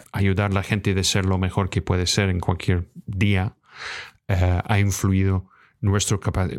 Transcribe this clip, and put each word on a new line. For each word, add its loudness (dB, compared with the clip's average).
ayudar 0
a 0
la -2
gente -2
de 0
ser 0
lo 2
mejor 0
que -2
puede 0
ser 2
en 0
cualquier -2
día, 0
eh, 2
ha 0
influido 2
nuestro 0
capa-, -2